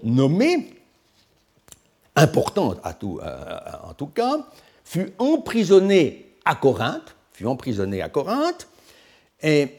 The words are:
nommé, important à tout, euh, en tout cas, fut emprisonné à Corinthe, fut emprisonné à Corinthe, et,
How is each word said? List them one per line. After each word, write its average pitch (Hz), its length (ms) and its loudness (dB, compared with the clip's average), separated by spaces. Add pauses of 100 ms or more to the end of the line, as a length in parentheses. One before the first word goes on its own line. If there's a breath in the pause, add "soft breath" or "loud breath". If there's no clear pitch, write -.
nommé, 156 720 2 (1400)
important 147 680 2
à 82 100 -8
tout, 92 300 -10
euh, 73 340 -12 (260)
en - 120 -18
tout 143 120 -10
cas, 254 380 -2 (380 soft breath)
fut - 340 -6
emprisonné 196 1200 2 (100)
à 156 80 2
Corinthe, 135 640 -2 (180)
fut 98 140 -8
emprisonné 98 560 -4
à 78 60 -8
Corinthe, 269 580 -4 (760 soft breath)
et, 147 380 2